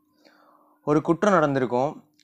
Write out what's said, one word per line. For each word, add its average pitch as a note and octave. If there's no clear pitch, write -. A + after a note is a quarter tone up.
ஒரு D3+
குற்றம் F#3
நடந்திருக்கும். C3+